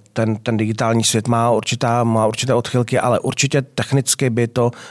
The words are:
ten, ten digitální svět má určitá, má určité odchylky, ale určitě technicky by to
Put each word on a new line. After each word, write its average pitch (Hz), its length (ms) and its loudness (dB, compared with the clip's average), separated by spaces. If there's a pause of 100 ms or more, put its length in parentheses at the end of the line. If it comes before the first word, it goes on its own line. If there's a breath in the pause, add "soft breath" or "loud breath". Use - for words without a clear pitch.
(120)
ten, 110 240 0
ten 110 200 -4
digitální 110 480 0
svět 113 240 0
má 117 220 2
určitá, 120 540 0
má 113 220 2
určité 120 280 0
odchylky, 123 440 0
ale 120 220 2
určitě 135 420 0
technicky - 680 -2
by 117 180 0
to 120 220 0 (200 loud breath)